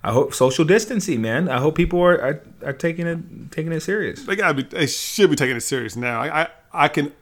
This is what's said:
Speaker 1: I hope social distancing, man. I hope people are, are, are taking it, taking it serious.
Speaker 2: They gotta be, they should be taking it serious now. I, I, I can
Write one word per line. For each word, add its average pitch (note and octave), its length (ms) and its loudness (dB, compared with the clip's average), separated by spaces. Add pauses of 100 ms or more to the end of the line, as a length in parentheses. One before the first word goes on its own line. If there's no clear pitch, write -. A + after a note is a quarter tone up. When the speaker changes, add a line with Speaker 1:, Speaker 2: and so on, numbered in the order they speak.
Speaker 1:
I G2+ 80 -2
hope C3+ 220 2
social C3 320 2
distancing, F#3+ 560 0
man. A#2+ 280 0
I B2+ 100 0
hope D#3 160 2
people F3 260 2
are, F3 200 6
are, C#3 200 -2 (240)
are C#3 80 -6
taking E3+ 340 -4
it, - 440 -10
taking D#3+ 200 -6
it D#3 100 -4
serious. F#3+ 420 -6
Speaker 2:
They G3 120 -4
gotta F#3 200 2
be, C3 80 -2
they C#3+ 240 -2
should - 420 2
be D3 60 4
taking C3 200 0
it A#2 60 -6
serious B2 340 -4
now. A#2+ 260 -4
I, D#3 220 -2
I, - 40 -2 (260)
I D3+ 140 4
can D3 240 0 (100)